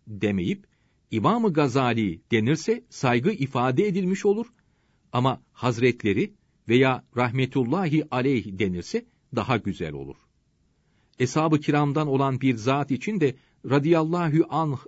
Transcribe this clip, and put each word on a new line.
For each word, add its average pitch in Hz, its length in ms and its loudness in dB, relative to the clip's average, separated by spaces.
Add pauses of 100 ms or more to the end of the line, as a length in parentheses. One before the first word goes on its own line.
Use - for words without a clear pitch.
demeyip 101 600 -2 (440)
İmam-ı 180 420 0
Gazali 120 680 0 (100)
denirse 151 580 0
saygı 127 420 0
ifade 131 560 0
edilmiş 190 380 -2
olur 208 220 0 (640)
ama 127 300 0 (100)
Hazretleri 120 840 0 (360)
veya 127 360 2 (120)
Rahmetullahi 131 920 0
aleyh 123 480 -2
denirse 98 460 -4 (300)
daha 117 220 0
güzel 87 360 -6
olur. 69 240 -12 (1000)
Eshab-ı 156 400 2
kiramdan 147 480 0
olan 135 340 0
bir 131 140 2
zat 135 360 -2
için 190 280 -2
de 139 160 2 (340)
radıyallahu 160 800 2
anh 151 380 -2